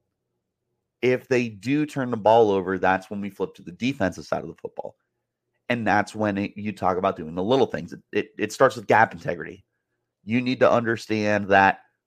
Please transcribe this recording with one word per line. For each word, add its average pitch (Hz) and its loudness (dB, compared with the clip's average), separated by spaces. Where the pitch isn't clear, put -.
If 127 0
they 123 0
do 120 -4
turn 135 -6
the 120 -4
ball 107 6
over, 95 0
that's 92 0
when 101 -8
we 101 -8
flip 95 -8
to - -20
the 87 -18
defensive 90 -4
side 78 -6
of 73 -12
the 82 -16
football. - -14
And 120 -4
that's 101 0
when 104 -2
it, 101 -6
you 104 -8
talk 92 -2
about 92 -2
doing 82 -12
the 92 -4
little 120 2
things. - -10
It, - -18
it, - -6
it 104 -4
starts 127 4
with 110 -14
gap 110 4
integrity. 85 -10
You 117 -2
need 123 -2
to 123 6
understand 107 0
that 95 6